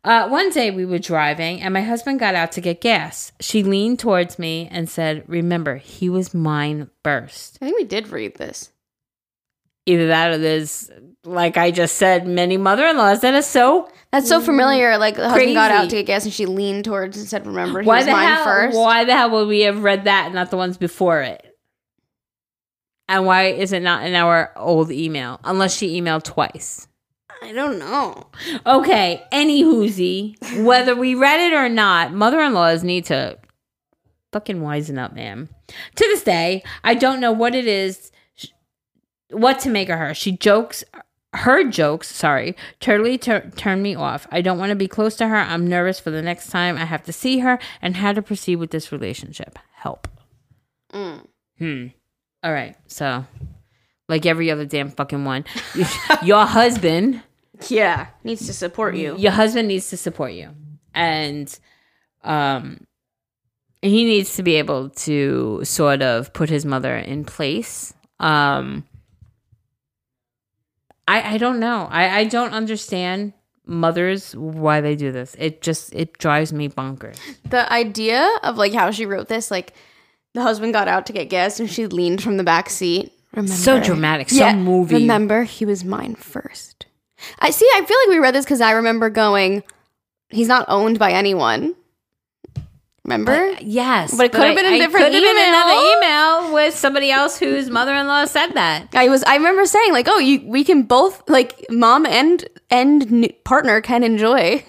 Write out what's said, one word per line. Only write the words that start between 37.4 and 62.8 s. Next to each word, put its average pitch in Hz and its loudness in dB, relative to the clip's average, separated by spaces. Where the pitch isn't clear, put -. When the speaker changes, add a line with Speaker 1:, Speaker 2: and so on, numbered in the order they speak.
Speaker 1:
it 254 -4
is, 190 -6
sh-, - -20
what 254 2
to 269 -4
make 202 -2
of 165 -2
her. 156 -6
She - -4
jokes, 208 2
her 277 2
jokes, 165 -2
sorry, 147 -2
totally 240 2
tur-, 208 -4
turned 196 -2
me 202 -4
off. 135 -6
I 175 -2
don't 180 -2
wanna 196 -4
be 196 -4
close 220 -2
to 226 -2
her. 220 0
I'm 175 -2
nervous 180 -2
for 165 -10
the 156 -8
next 170 -8
time 175 -2
I 165 -6
have 160 -8
to 165 -12
see 254 -4
her 247 0
and 180 -6
how 202 -2
to 208 -4
proceed 190 -4
with 165 -8
this 156 -8
relationship. - -12
Help. - -14
Speaker 2:
Mm. 185 -12
Speaker 1:
Hmm. 139 -10
All 165 -6
right, 131 -10
so, 131 -8
like 160 -2
every 165 0
other 151 -4
damn 143 -6
fucking 143 -6
one, 135 -6
<laughs> - -2
your 202 6
husband 226 2
Speaker 2:
Yeah, 180 0
needs 226 -10
to 202 -12
support 190 -6
you. 156 -8
Speaker 1:
Your 190 2
husband 220 0
needs 190 -4
to 185 -10
support 147 -8
you. 85 -18
And, 156 -4
um, 139 -4